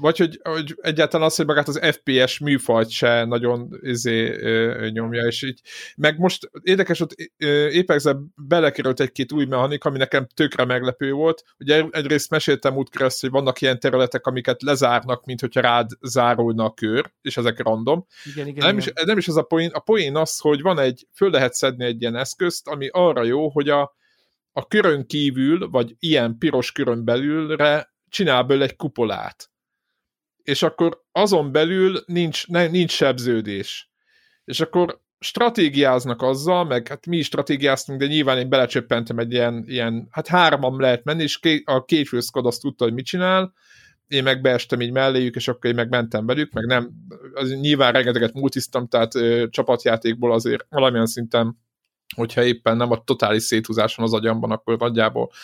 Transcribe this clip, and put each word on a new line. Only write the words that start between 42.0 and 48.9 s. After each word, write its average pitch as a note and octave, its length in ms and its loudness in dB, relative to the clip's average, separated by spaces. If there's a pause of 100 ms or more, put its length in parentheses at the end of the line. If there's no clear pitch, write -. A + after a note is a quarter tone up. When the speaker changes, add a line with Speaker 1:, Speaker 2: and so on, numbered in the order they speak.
Speaker 1:
főszkod B2 380 -4
azt A#2+ 140 -2
tudta, C3 240 -4
hogy A#2 100 0
mit B2+ 100 -8
csinál, F#3 480 0 (560)
én C#3 140 0
meg C3 180 0
beestem B2 400 0
így A#2+ 120 -4
melléjük, C3 420 2
és A#2+ 140 -6
akkor A#2+ 220 -2
én A#2+ 60 -2
meg A#2 120 -2
mentem A#2 380 -2
velük, C#3+ 260 -2
meg A2+ 120 -4
nem, A#2+ 260 0 (440)
az C3+ 160 -4 (100)
nyilván C#3 320 4
rengeteget A#2+ 400 2
multiztam, C3 560 -4
tehát, A2+ 260 0